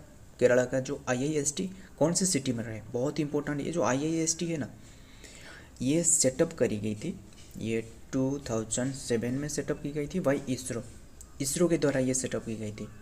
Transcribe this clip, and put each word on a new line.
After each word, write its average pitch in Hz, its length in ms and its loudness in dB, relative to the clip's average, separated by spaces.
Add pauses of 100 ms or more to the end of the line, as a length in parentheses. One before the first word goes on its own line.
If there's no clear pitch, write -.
(400)
केरला 123 260 8
का 131 140 0
जो 139 280 -6
आईआईएसटी 139 640 0 (280)
कौन 165 140 4
सी 180 120 2
सिटी 135 260 2
में 113 120 -2
रहे, 110 180 -8
बहुत 135 380 -2
इंपॉर्टेंट, 147 420 0
ये - 100 -4
जो 160 120 2
आईआईएसटी 160 640 2
है 165 120 0
ना, 113 120 -4 (1120)
ये 151 220 4
setup 160 500 4
करी 110 240 2
गई 107 180 -2
थी, 151 240 -8 (380)
ये 113 360 -4 (180)
टू 135 280 0 (100)
थाउजेंड 113 440 -2
सेवन 120 380 0
में 143 180 -2
setup 143 340 -2
की 143 80 -4
गई 147 160 -4
थी 185 120 -4
by 139 200 2
isro, 120 420 -4 (600)
isro 165 280 2
के 165 80 4
द्वारा 139 220 4
ये 127 140 2
सेटअप 120 320 -2
की 113 100 -6
गई 107 160 -6
थी, 104 160 -10 (140)